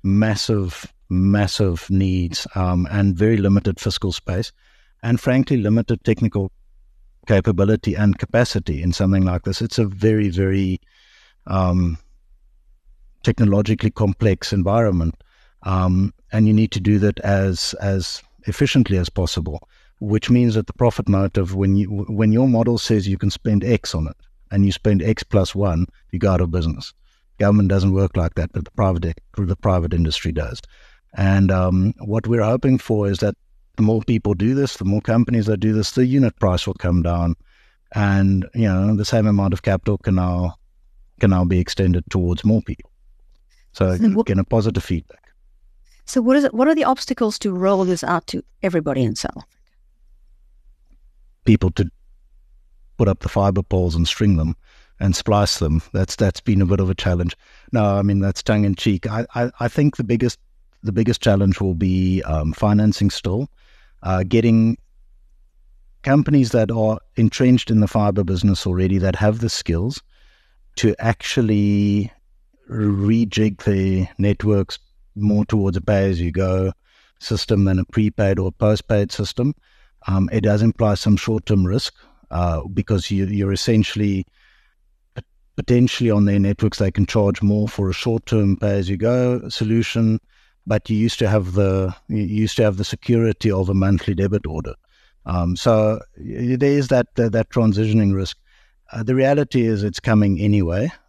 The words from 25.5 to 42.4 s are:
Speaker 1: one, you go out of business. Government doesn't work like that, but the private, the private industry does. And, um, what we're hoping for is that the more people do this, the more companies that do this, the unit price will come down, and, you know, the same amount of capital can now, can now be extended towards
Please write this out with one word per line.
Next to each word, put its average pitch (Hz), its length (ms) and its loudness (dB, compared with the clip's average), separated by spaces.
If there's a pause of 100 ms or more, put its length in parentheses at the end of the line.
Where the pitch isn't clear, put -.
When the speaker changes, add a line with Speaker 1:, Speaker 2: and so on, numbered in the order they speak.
Speaker 1:
one, 90 320 0 (240)
you 95 80 -6
go 95 140 2
out 90 80 2
of 87 100 0
business. 80 420 -4 (460)
Government 101 300 4
doesn't 98 240 2
work 95 240 0
like 82 180 -2
that, 82 180 -4
but 82 120 -6
the - 80 -16
private, 90 480 -2 (160)
the 92 200 -2
private 87 380 -2
industry 82 380 -2
does. - 280 -8 (540)
And, 98 360 4
um, 92 480 2
what 107 280 -4
we're 117 160 0
hoping 127 360 2
for 104 300 -2
is 98 100 -2
that 101 160 -2 (420)
the 113 60 0
more 107 200 2
people 107 320 0
do 107 200 0
this, 139 220 -2
the - 80 -10
more 98 160 0
companies 113 460 0
that 107 120 0
do 107 140 0
this, 107 200 -2
the 127 140 2
unit 127 320 0
price 90 280 0
will 98 80 -6
come 90 280 0
down, 85 340 0 (580)
and, 98 600 2
you 113 120 0
know, 98 300 0
the 104 80 -2
same 107 220 0
amount 101 280 2
of - 80 -8
capital 98 360 -2
can 98 180 -2
now, 90 400 -2 (640)
can 101 100 4
now 92 140 2
be 90 140 0
extended 90 520 -2
towards 87 340 -2